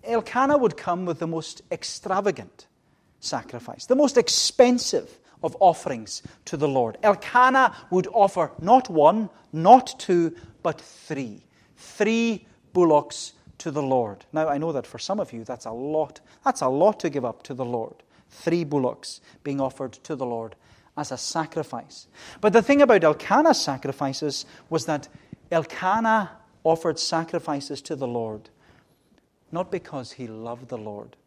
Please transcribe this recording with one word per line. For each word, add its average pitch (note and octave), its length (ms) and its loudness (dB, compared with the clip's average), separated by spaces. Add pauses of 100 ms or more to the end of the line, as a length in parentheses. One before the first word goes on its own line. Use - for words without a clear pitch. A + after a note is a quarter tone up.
Elkanah B3 560 0
would G#3+ 180 2
come F3+ 300 -4
with E3+ 140 -6
the E3 80 -4
most D#3+ 420 -8
extravagant F#3 960 -6 (540)
sacrifice, - 680 -10
the B3+ 80 2
most C#4 240 4
expensive - 1000 2 (240)
of - 160 -4
offerings C#3 640 0 (240)
to E3 100 -8
the D3 100 -2
Lord. B2+ 380 0
Elkanah B3+ 680 4 (180)
would F3+ 220 0
offer F#3+ 380 2 (100)
not A#3+ 300 4
one, F3 400 4 (220)
not G3+ 480 6
two, E3+ 340 0 (300)
but D#3+ 160 -4
three. B2 680 -12 (300)
Three A3+ 720 -2 (240)
bullocks D#3 600 2 (240)
to E3 120 -8
the D3 120 -4
Lord. B2 500 -2
Now, D#3 160 -2
I C#3+ 100 -2
know D#3+ 140 -4
that B2+ 160 -6
for - 100 -18
some G#3 220 -6
of E3+ 120 -8
you, A2+ 120 -12
that's A#2 220 -12
a A2+ 60 -10
lot. D3 480 -4 (240)
That's - 180 -2
a C3 60 0
lot F3 320 2
to E3+ 100 -2
give C3+ 140 -6
up A2+ 200 -8
to C#3+ 100 -12
the B2+ 100 -8
Lord. A#2+ 380 -8 (260)
Three E3+ 360 -2
bullocks C#3 560 -4 (240)
being C#3 160 -6
offered C3 320 -6
to - 240 -12
the C3 100 -6
Lord A2+ 300 -8 (400)
as C#3+ 140 -8
a B2+ 60 -8
sacrifice. - 880 -8 (360)
But G#3 100 4
the A3+ 80 8
thing C#4+ 220 4
about A3+ 200 6
Elkanah's C4 560 4
sacrifices C#3 880 -6 (240)
was D#3+ 180 -2
that D3 220 -4 (420)
Elkanah G3 840 0 (320)
offered D#3+ 340 0
sacrifices D#3+ 840 -6
to D#3 140 -8
the C3 100 -6
Lord A2+ 440 -8 (1000)
not F3+ 200 -6
because C#3+ 420 -10
he B2+ 140 -14
loved A#2 420 -12
the B2 100 -10
Lord G#2+ 380 -14 (100)